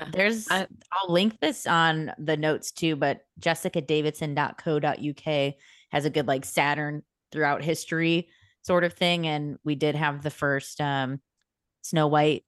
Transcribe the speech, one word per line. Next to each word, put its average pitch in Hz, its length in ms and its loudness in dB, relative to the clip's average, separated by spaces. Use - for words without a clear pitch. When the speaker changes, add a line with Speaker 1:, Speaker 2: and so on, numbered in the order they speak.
Speaker 1:
There's, 214 400 0
Speaker 2:
I 185 160 0
Speaker 1:
I'll 185 180 -2
link 190 300 2
this - 260 -2
on 160 520 2
the 156 180 0
notes 151 380 0
too, 160 240 0
but 139 240 0
jessica 170 400 0
davidson 151 560 -2
dot 147 220 -2
co 156 200 -2
dot 147 220 0
U 147 140 -6
K 143 420 -2
has 147 140 0
a 151 60 0
good, 151 180 0
like, 135 160 0
Saturn 147 580 -2
throughout 147 320 0
history 165 640 0
sort 180 220 2
of 175 80 0
thing. 175 360 0
And 147 360 -4
we 151 120 0
did 147 200 0
have 147 260 -2
the 147 100 -4
first, 139 500 -4
um, 139 400 -2
Snow 156 260 2
White 151 400 4